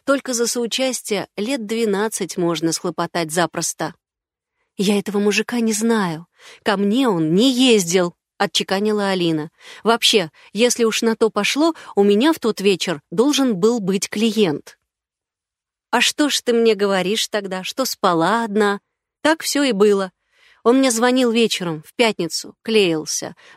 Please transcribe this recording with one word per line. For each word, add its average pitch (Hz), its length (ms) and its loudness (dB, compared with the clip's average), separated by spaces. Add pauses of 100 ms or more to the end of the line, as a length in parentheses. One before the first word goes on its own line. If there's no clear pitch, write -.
Только 277 280 -2
за 233 140 -2
соучастие 233 920 -4
лет 226 300 -6
двенадцать 214 720 -2
можно 170 360 -2
схлопотать 170 580 -4
запросто». 165 640 -4 (840)
«Я 202 220 0
этого 196 200 -4
мужика 208 420 0
не 220 120 0
знаю. 208 540 -2 (380)
Ко 202 120 0
мне 208 320 0
он 165 260 0
не 247 180 4
ездил», 190 600 2 (240)
отчеканила 202 720 -2
Алина. 165 400 -2 (340)
«Вообще, 208 460 2 (220)
если 233 320 2
уж 220 180 0
на 226 120 2
то 220 160 2
пошло, 285 440 0 (200)
у 202 80 4
меня 208 300 4
в - 80 -4
тот 214 200 -4
вечер 185 400 0 (120)
должен 254 440 2
был 226 220 2
быть 190 320 -4
клиент». 208 680 -2 (1160)
«А 240 60 2
что 294 280 0
ж - 120 -2
ты 247 120 -2
мне 226 220 4
говоришь 196 540 -2
тогда, 185 340 -6
что 262 220 -4
спала 190 580 0
одна?» 202 380 0 (420)
Так 320 220 0
всё - 180 -2
и 269 80 2
было. 196 400 2 (540)
Он 240 140 4
мне 269 120 4
звонил 247 400 2
вечером, 190 560 -2
в - 80 -20
пятницу, - 680 -2
клеился. 175 720 -2 (200)